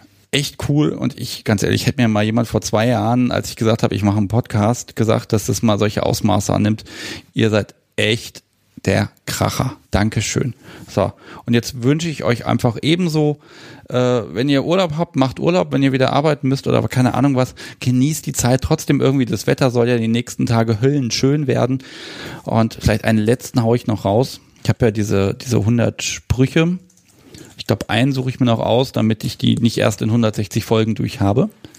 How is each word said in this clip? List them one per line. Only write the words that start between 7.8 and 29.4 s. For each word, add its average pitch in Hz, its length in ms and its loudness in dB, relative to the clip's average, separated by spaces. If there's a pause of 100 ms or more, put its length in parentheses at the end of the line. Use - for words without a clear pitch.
echt 107 460 -2 (440)
der 104 240 2 (160)
Kracher. - 500 -2 (140)
Dankeschön. 110 640 -2 (340)
So, 101 240 0 (320)
und 117 80 -2
jetzt 120 300 -2
wünsche 156 260 0
ich - 160 -8
euch 120 220 -2
einfach 117 340 0
ebenso, 151 580 0 (520)
äh, - 40 -4
wenn 123 540 0
ihr 139 160 2
Urlaub 170 320 0
habt, 170 200 -4
macht 131 220 0
Urlaub, 165 340 0
wenn 139 100 0
ihr 135 100 4
wieder 131 220 2
arbeiten 143 340 0
müsst 135 180 0
oder 123 220 2
keine 127 240 2
Ahnung 135 240 2
was, 127 180 0 (260)
genießt 127 440 0
die 143 80 -6
Zeit 131 300 2
trotzdem 139 400 0
irgendwie. 135 240 2
Das 113 200 -4
Wetter 135 240 2
soll 120 180 2
ja 123 100 2
die 113 100 0
nächsten 120 380 -2
Tage 117 340 2
höllenschön 135 640 2
werden. 127 360 0 (600)
Und 113 360 0
vielleicht 107 240 2
einen 110 140 4
letzten 117 440 0
hau 113 120 4
ich 120 120 -2
noch 107 200 -2
raus. 110 340 0 (220)
Ich - 80 0
habe - 160 2
ja 110 60 4
diese, 104 420 0
diese 113 280 -2
hundert 110 400 0
Sprüche. 165 760 0 (800)
Ich - 80 -14
glaub, - 240 -2
einen 123 220 2
suche 131 180 -4
ich - 100 -4
mir 127 60 2
noch 117 140 2
aus, 123 320 0
damit 110 320 0
ich - 120 -6
die 117 200 2